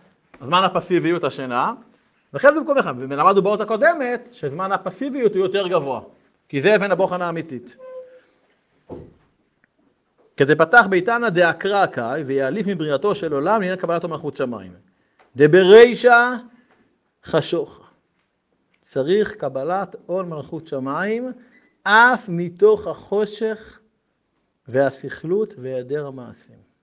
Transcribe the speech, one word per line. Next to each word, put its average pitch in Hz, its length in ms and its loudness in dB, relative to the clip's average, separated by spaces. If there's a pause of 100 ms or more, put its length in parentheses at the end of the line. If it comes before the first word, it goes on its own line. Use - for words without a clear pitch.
(400)
זמן 175 240 0
הפסיביות, 170 600 0
השינה, 135 480 -4 (600)
ואחרי 262 220 4
זה 320 60 -4
במקום 285 180 -2
אחד, 175 200 -2
ולמדנו 147 440 2
באות 202 180 0
הקודמת, 240 720 -2
שזמן 170 400 -8
הפסיביות 240 600 -2
הוא 185 80 0
יותר 185 260 -2
גבוה, 139 320 -2 (480)
כי 139 120 -4
זה 196 160 4
אבן 196 140 0
הבוחן 180 320 0
האמיתית. 165 540 -8 (2500)
כדפתח 160 540 4
ביתנא 233 380 0
דאקרא 175 580 0
קאי, 131 360 -6
ויאליף 135 440 -4
מבריאתו 165 480 -2
של 160 180 -6
עולם 170 280 0
לעניין 185 160 -4
קבלת 170 280 -4
מלכות 156 320 -8
שמיים. 110 360 -8 (640)
דברישא 226 1000 8 (920)
חשוך. - 640 -6 (920)
צריך 175 500 -2
קבלת 156 640 -8 (100)
עול 185 180 -6
מלכות 160 420 -12
שמיים, 185 640 -6 (500)
אף 226 460 4
מתוך 190 580 0
החושך 208 920 -8 (920)
והסכלות 147 920 -4
והיעדר 131 480 -8
המעשים. 117 640 -20 (120)